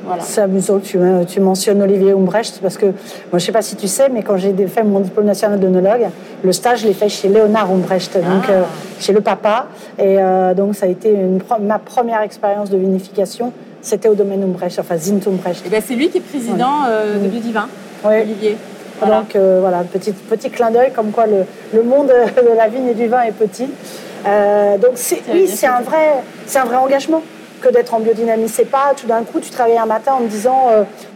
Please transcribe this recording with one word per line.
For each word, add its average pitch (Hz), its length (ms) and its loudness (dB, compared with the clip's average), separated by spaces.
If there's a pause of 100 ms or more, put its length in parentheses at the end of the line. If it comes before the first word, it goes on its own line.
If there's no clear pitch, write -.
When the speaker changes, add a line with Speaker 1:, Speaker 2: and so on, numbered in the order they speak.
Speaker 1:
Voilà. 180 180 -6
Speaker 2:
C'est - 180 -2
amusant 196 380 2
que 196 60 -8
tu, - 120 -4
euh, 180 280 4
tu 185 160 -2
mentionnes 190 420 2
Olivier 196 300 4
Humbrecht, 190 480 0
parce 185 160 -2
que - 80 0
moi, - 520 -4
je - 20 2
sais 175 120 -4
pas 214 100 2
si 208 140 -6
tu 196 120 -6
sais, 269 220 2
mais 233 140 -2
quand 202 140 0
j'ai 196 160 0
dé-, 190 140 0
fait 226 160 -2
mon 202 180 2
diplôme 202 240 0
national 202 340 0
d'œnologue, 190 480 2 (360)
le 180 100 4
stage, 240 260 0
je 220 80 -6
l'ai 202 60 2
fait 208 160 0
chez - 180 -4
Léonard 208 420 4
Humbrecht, 185 460 -2
donc, 185 320 0
Speaker 1:
Ah. 202 40 2
Speaker 2:
euh, 185 120 4 (360)
chez - 120 -2
le 208 100 4
papa. 214 460 0 (320)
Et, 196 200 4
euh, 185 360 2
donc, 202 180 0
ça 202 120 -4
a 185 40 2
été 180 220 0
une 190 280 2
pro-, 220 200 -4
ma 208 180 -2
première 226 440 -2
expérience 208 480 -2
de 196 80 0
vinification. 190 760 -2 (300)
C'était 214 260 -2
au 214 80 4
domaine 196 280 0
Humbrecht, 180 360 -4
enfin 175 160 -4
Zint 185 320 0
Humbrecht. 180 380 -4
Speaker 1:
Eh 180 40 -8
ben, 214 160 0
c'est 262 100 -6
lui 285 140 0
qui 359 100 -2
est - 20 -10
président, 254 640 -2
Speaker 2:
Ouais. 262 60 0
Speaker 1:
euh, 214 300 -2
de 202 80 0
Speaker 2:
Mm. - 40 -2
Speaker 1:
Biodivin, 226 360 -4 (380)
Speaker 2:
Ouais. 214 160 4
Speaker 1:
Olivier. 214 360 -2 (420)
Voilà. 214 200 2
Speaker 2:
Donc, 214 160 -4
euh, 190 260 4
voilà, 185 220 0
petit, 190 280 -6
petit 220 400 -6
clin 233 180 0
d'œil, 240 240 2
comme 220 160 -2
quoi 220 160 0
le, 202 200 2 (280)
le 226 100 4
monde 277 240 2 (180)
<laughs> 202 120 -2
de 233 180 6
la 226 120 4
vigne 247 220 -2
et 240 40 2
du 226 140 -2
vin 240 160 2
est 226 80 -2
petit. 220 360 -4 (600)
Euh, 202 500 2
donc, 240 160 4
c'est, 277 320 -4
Speaker 1:
C'est 240 60 -6
Speaker 2:
oui, 349 140 4
Speaker 1:
bien - 20 4
Speaker 2:
c'est 214 180 -2
Speaker 1:
sûr. 254 100 2
Speaker 2:
un 247 60 0
vrai, 311 280 2 (360)
c'est - 140 0
un 262 60 0
vrai 233 100 -2
engagement 277 480 0 (380)
que 262 80 4
d'être 240 260 2
en 226 40 2
biodynamie. 226 480 0
C'est 220 180 0
pas, 277 300 2
tout - 120 -14
d'un 226 160 0
coup, 320 160 -6
tu - 100 -10
travailles 233 300 2
un 226 80 0
matin 220 260 0
en 254 80 0
me 233 60 0
disant, 247 420 2
euh, « 214 140 6 (320)